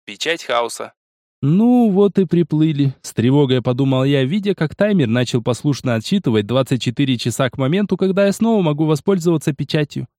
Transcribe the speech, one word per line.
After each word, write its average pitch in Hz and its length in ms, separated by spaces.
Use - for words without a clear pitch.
Печать 151 380
хаоса. 120 480
Ну 226 480
вот 196 280
и 190 60
приплыли, 156 800
с - 100
тревогой 127 480
подумал 131 440
я, 139 200
видя, 190 300
как 160 200
таймер 196 340
начал 120 340
послушно 127 520
отсчитывать 113 520
двадцать 127 340
четыре 127 380
часа 123 320
к - 80
моменту, 180 400
когда 190 280
я 202 60
снова 220 300
могу 156 240
воспользоваться 160 640
печатью. 143 540